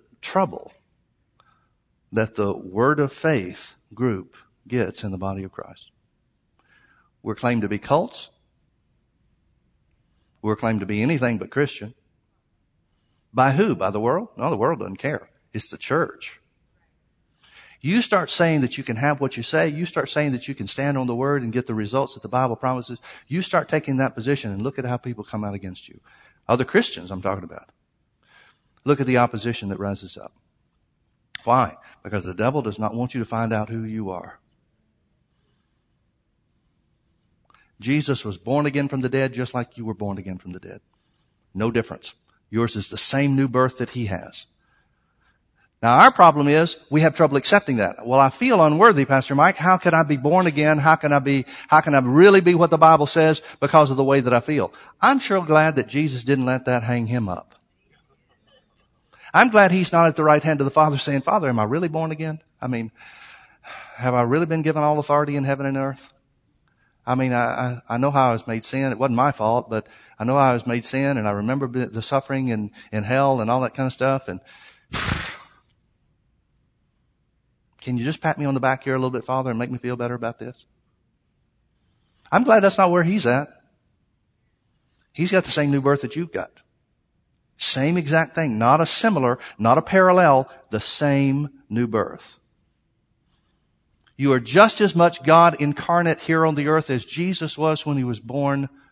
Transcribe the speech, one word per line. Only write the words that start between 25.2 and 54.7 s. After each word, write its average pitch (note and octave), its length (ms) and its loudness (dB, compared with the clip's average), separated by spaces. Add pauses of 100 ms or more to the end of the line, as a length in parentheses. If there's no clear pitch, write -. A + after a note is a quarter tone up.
come G#2+ 220 -10
out G2+ 80 -8
against F#2 340 -14
you. - 140 -20 (480)
Other B2 160 0
Christians - 460 -4
I'm F#2+ 100 -10
talking G2 240 -6
about. - 260 -20 (1120)
Look C#3 160 0
at C3+ 60 -2
the B2+ 140 2
opposition A#2 500 -2
that F#2+ 80 -6
rises G2+ 400 -10
up. - 160 -20 (1080)
Why? A#2+ 320 2 (280)
Because G#2 220 -6
the F#2 80 -10
devil B2 300 -2
does G#2+ 160 -8
not G#2+ 160 -6
want B2 180 -6
you C3 60 -6
to A2+ 60 -4
find A2+ 280 -4
out G#2+ 160 -4
who A2+ 140 -10
you A2 260 -8
are. F2 300 -14 (3500)
Jesus C#3 460 -4
was G2 140 -10
born D3 260 -2
again C#3+ 220 -2
from C3+ 140 -6
the B2+ 60 -2
dead C3 260 -2
just B2 200 -8
like B2 240 -8
you A#2 80 -12
were A2 80 -6
born G2 240 -8
again F#2 220 -12
from F#2 120 -18
the F2+ 80 -14
dead. F#2+ 220 -20 (720)
No G#2+ 160 -2
difference. - 460 -6 (340)
Yours A2+ 260 -2
is G2+ 140 -6
the A2 80 -10
same C#3 380 0
new C#3 120 2
birth B2+ 300 0
that A#2+ 140 -6
he A#2+ 160 -6
has. - 400 -10 (1400)
Now, A#2+ 160 6
our B3 120 10
problem D3 360 6
is D#3 300 2 (120)
we D3+ 120 2
have D#3+ 120 4
trouble C#3+ 240 2
accepting C#3 400 0
that. G2+ 300 -4
"Well, C3 120 4
I C3+ 120 6
feel A3+ 340 4
unworthy, D#3 400 6
Pastor C3+ 300 0
Mike. E3+ 220 4
How F3+ 200 2
can E3+ 160 0
I D#3+ 80 6
be D3 160 0
born E3 300 2
again? D3+ 320 2
How D#3 160 6
can D3 180 0
I C#3+ 60 4
be, C3+ 260 -2 (220)
how D#3 140 6
can D#3 120 0
I C#3 60 6
really E3+ 420 8
be F3 140 4
what E3+ 160 4
the D#3+ 80 2
Bible D#3+ 260 6
says D#3 380 2 (160)
because D3 320 4
of C3 60 -4
the C3+ 60 2
way C3+ 180 4
that A#2+ 120 0
I A#2+ 60 6
feel?" C3 340 -4 (280)